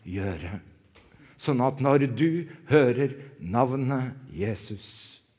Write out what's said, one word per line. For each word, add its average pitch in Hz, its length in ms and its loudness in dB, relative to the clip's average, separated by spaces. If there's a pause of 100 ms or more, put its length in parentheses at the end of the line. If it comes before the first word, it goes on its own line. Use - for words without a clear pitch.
gjøre. 92 560 -6 (800)
Sånn 131 240 0
at 131 160 0
når 139 320 6
du 160 380 0 (180)
hører 135 480 4 (240)
navnet 127 760 0 (180)
Jesus - 880 -8 (160)